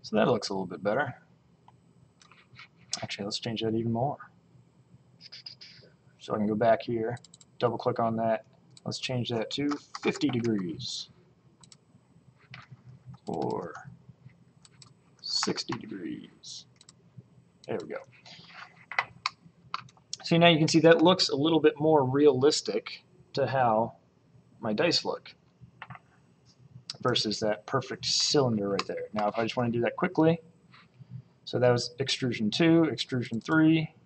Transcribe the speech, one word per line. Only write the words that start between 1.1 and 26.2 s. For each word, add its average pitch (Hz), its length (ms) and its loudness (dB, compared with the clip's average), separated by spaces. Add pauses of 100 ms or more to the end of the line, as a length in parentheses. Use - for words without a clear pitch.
Actually, 104 240 -10
let's 107 140 -8
change 110 220 -6
that 110 120 -2
even 113 180 -2
more. 123 260 -2 (2000)
So - 160 -6
I - 20 -4
can 104 80 0
go 107 80 0
back 113 300 4
here, 117 340 -4 (400)
double 117 220 0
click 120 200 0
on 113 180 2
that. 113 280 0 (400)
Let's - 140 -8
change 123 300 -4
that 113 220 -4
to 143 200 -2 (320)
fifty - 260 0
degrees. 117 800 -4 (2250)
Or 87 480 -6 (1500)
sixty - 580 -4
degrees. - 880 -12 (1000)
There 113 140 -6
we - 60 -14
go. - 100 -10 (2250)
So 170 140 2
now 170 120 8
you 160 100 6
can 156 80 4
see 165 140 4
that 165 200 8
looks 185 280 4
a 147 60 0
little 156 240 2
bit 151 200 4
more 151 260 4
realistic 135 1000 2 (300)
to 139 140 0
how 117 480 0 (640)
my 110 140 -2
dice 151 300 0
look - 300 -8 (1700)